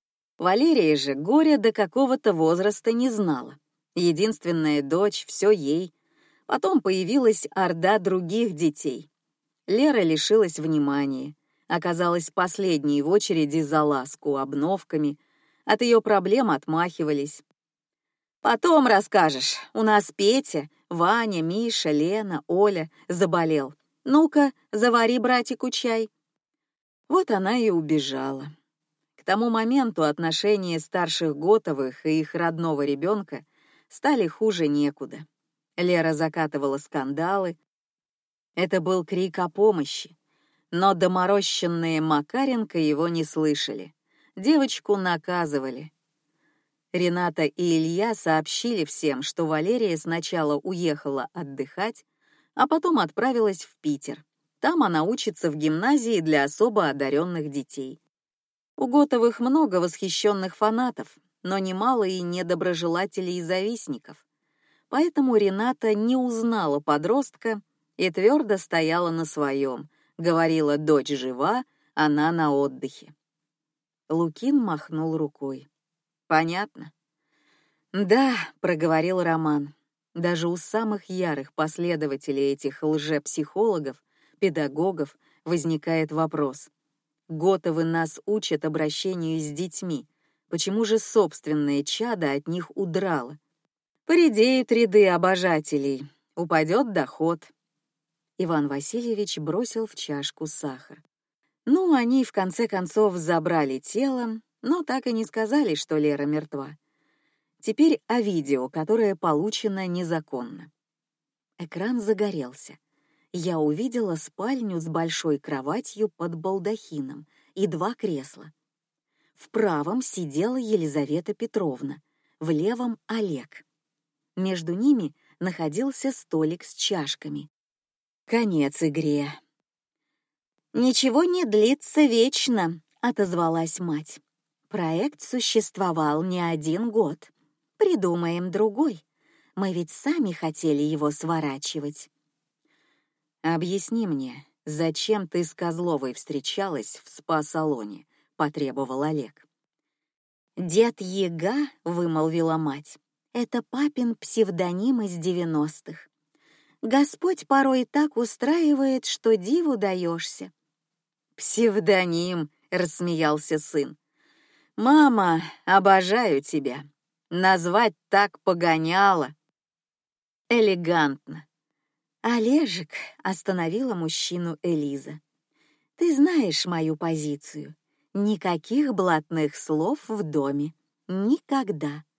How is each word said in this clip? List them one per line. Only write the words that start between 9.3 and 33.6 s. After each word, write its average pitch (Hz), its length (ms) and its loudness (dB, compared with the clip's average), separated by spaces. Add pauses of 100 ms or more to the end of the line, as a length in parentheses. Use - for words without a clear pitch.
Лера 247 360 4
лишилась 170 560 2
внимания, 143 760 -2 (340)
оказалась 175 640 -2
последней 160 720 0
в 147 60 -2
очереди 165 520 2
за 151 220 2
ласку, 139 540 -2
обновками. 147 800 -2 (460)
От 208 160 2
её 233 220 4
проблем 208 480 2
отмахивались. 156 920 -2 (1000)
«Потом 294 440 4
расскажешь. 185 680 4 (160)
У 220 100 -2
нас 214 320 4
Петя, 202 540 2 (220)
Ваня, 190 500 2
Миша, 196 500 -2
Лена, 180 560 -2
Оля 180 440 2 (180)
заболел. 165 640 0 (300)
Ну-ка, 294 480 4 (200)
завари 233 460 4
братику 247 520 0
чай». 226 400 -2 (1000)
Вот 370 220 2
она 202 260 0
и 226 140 4
убежала. 139 760 -2 (720)
К - 80 -20
тому 214 240 2
моменту 226 540 2
отношения 170 760 0
старших 165 580 -2
Готовых 147 680 0
и 160 160 2
их 151 140 -6
родного 165 500 -2
ребёнка 151 600 -4 (420)